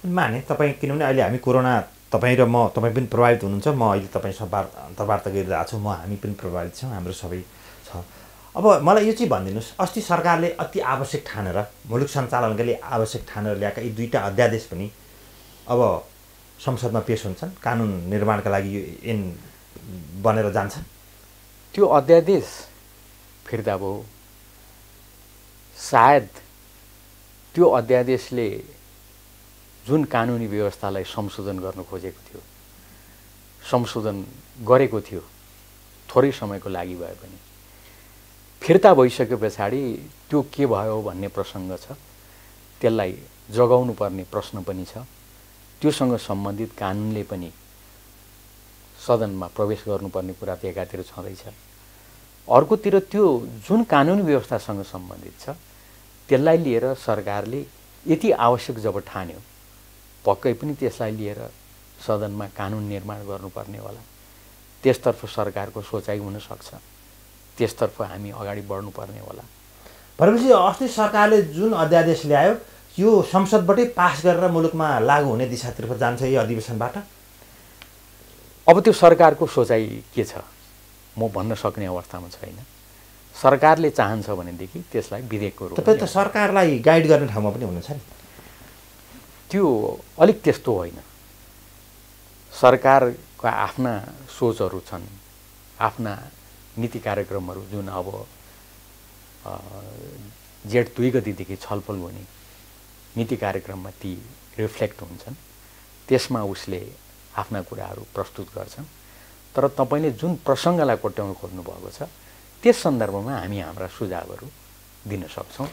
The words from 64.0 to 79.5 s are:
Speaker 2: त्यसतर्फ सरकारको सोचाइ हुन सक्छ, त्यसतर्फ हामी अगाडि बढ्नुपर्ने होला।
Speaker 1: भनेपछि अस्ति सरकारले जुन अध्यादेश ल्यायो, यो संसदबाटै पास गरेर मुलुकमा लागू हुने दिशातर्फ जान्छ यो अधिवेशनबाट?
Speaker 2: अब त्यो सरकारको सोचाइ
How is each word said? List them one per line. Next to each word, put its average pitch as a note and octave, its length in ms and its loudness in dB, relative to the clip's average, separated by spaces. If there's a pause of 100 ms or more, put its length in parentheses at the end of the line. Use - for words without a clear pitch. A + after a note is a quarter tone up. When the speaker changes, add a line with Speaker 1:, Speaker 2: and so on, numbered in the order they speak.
Speaker 2:
त्यसतर्फ B2 420 2
सरकारको G#2 560 -6
सोचाइ G#2 380 -6
हुन G2+ 200 -10
सक्छ, - 300 -16 (880)
त्यसतर्फ A2+ 440 -2
हामी G2+ 300 -8
अगाडि G#2 360 -10
बढ्नुपर्ने G2+ 520 -10
होला। - 240 -16 (760)
Speaker 1:
भनेपछि A#3 320 6
अस्ति G3 360 4
सरकारले G#3 540 4 (140)
जुन G#3+ 160 0
अध्यादेश D#3+ 540 4
ल्यायो, D3 280 4 (460)
यो G#3 100 6 (220)
संसदबाटै G3 540 4 (100)
पास E3+ 300 2
गरेर F3 260 4
मुलुकमा D#3+ 480 0
लागू C#3+ 300 4
हुने A#2+ 180 0
दिशातर्फ A#2 500 -6
जान्छ B2 240 0
यो C3 180 2
अधिवेशनबाट? A2+ 560 -4 (1700)
Speaker 2:
अब E3+ 160 12
त्यो A3 100 8
सरकारको E3 540 8
सोचाइ A2+ 380 2 (280)